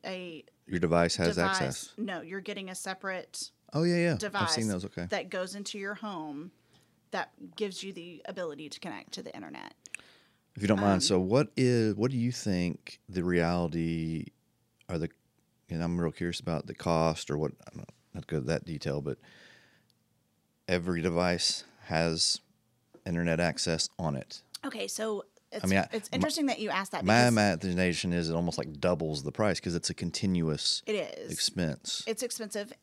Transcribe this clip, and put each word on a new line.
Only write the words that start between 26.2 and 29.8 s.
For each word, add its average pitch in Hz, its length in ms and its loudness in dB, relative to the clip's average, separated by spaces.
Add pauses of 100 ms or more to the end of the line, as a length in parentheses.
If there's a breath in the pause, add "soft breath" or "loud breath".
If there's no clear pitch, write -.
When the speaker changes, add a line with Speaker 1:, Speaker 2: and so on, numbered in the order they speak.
Speaker 1:
that 254 120 0
you 208 120 -4
asked 190 220 -4
that 165 120 -4
Speaker 2:
my - 100 6
Speaker 1:
because 123 140 8
Speaker 2:
imagination 92 840 4
is 85 180 2
it 82 40 0
almost, 85 240 2
like, 76 220 -6
doubles 78 420 0
the 71 100 -4
price 104 280 2
'cause 87 140 -2
it's - 160 -2